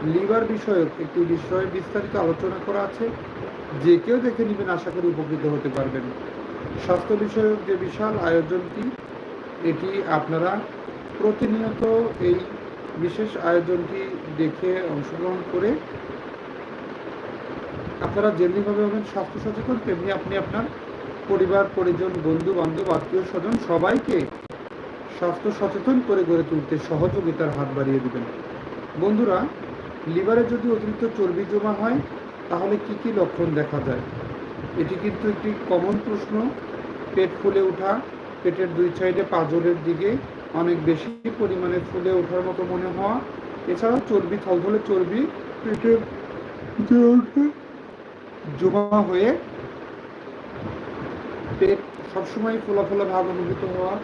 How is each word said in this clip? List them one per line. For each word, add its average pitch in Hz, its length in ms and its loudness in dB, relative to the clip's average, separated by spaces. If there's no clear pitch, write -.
লিভার 196 420 4
বিষয়ক 202 420 2
একটি 160 200 -2
বিষয়ে 170 460 2
বিস্তারিত 190 500 -4
আলোচনা 180 400 2
করা 202 160 0
আছে, 214 280 -2
যে 170 220 10
কেউ 240 140 4
দেখে 233 260 2
নেবেন, 196 240 -2
আশা 170 200 -2
করি 175 180 0
উপকৃত 156 380 0
হতে 147 300 0
পারবেন। 131 260 -2
স্বাস্থ্য 180 300 2
বিষয়ক 214 440 2
যে 190 80 2
বিশাল 208 440 -2
আয়োজনটি, 170 640 2
এটি 190 400 -2
আপনারা 160 500 2
প্রতিনিয়ত 214 640 0
এই 180 160 4
বিশেষ 180 440 -2
আয়োজনটি 165 720 0
দেখে 180 520 0
অংশগ্রহণ 165 480 -4
করে 185 200 2
আপনারা 202 300 2
যেমনিভাবে 202 520 2
হবেন 208 180 2
স্বাস্থ্য 269 280 -6
সচেতন, 226 360 -2
তেমনি 180 260 0
আপনি 190 260 -2
আপনার 202 260 -2
পরিবার, 196 360 6
পরিজন, 180 340 2
বন্ধু 160 300 2
বান্ধব, 170 400 0
আত্মীয় 185 300 0
স্বজন 185 280 -2
সবাইকে 185 520 4
স্বাস্থ্য 175 340 0
সচেতন 202 560 2
করে 190 160 4
গড়ে 165 260 4
তুলতে 151 280 0
সহযোগিতার 165 600 2
হাত 139 260 -2
বাড়িয়ে 135 240 2
দিবেন। 123 220 -2
বন্ধুরা, 208 440 4
লিভারে 196 360 4
যদি 233 280 2
অতিরিক্ত 214 500 0
চর্বি 185 300 2
জমা 208 200 2
হয়, 220 280 0
তাহলে 196 280 0
কি 214 60 -4
কি 233 80 0
লক্ষণ 175 340 2
দেখা 147 300 0
যায়? 123 140 0
এটি 170 240 0
কিন্তু 208 280 -2
একটি 208 240 -2
কমন 185 360 2
প্রশ্ন। 214 440 -2
পেট 190 140 4
ফুলে 196 180 4
ওঠা, 190 380 2
পেটের 180 320 0
দুই 175 140 4
সাইডে 185 300 2
পাঁজরের 170 460 4
দিকে 180 300 2
অনেক 165 320 2
বেশি 165 540 0
পরিমাণে 180 400 2
ফুলে 185 180 0
ওঠার 180 300 2
মতো 185 280 -2
মনে 180 300 -2
হওয়া, 208 200 2
এছাড়াও 226 320 4
চর্বি, 196 360 2
থলথলে 190 420 4
চর্বি 202 400 2
পেটের 226 340 4
ভিতরে 240 720 8
জমা 202 420 4
হয়ে 196 360 4
পেট 196 180 6
সবসময় 220 440 -2
ফোলা 202 160 4
ফোলা 202 200 2
ভাব 185 220 2
অনুভূত 180 520 -2
হওয়া 185 260 0